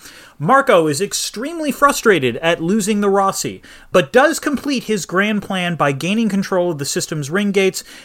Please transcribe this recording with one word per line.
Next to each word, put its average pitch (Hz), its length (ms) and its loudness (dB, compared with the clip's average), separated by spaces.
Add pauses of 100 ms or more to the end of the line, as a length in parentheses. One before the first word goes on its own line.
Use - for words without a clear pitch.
(380)
Marco 175 500 4
is 147 140 -2
extremely 285 720 -4
frustrated 180 640 2
at 165 240 -2
losing 202 400 0
the 202 80 2
Rossi, 190 520 0 (300)
but 180 220 2
does 294 260 4
complete 277 460 -4
his 214 220 -4
grand 202 340 0
plan 180 340 -4
by 143 160 2
gaining 196 380 -2
control 185 420 0
of 156 60 -6
the 139 80 -8
system's 151 460 -4
ring 202 200 0
gates 190 320 0 (220)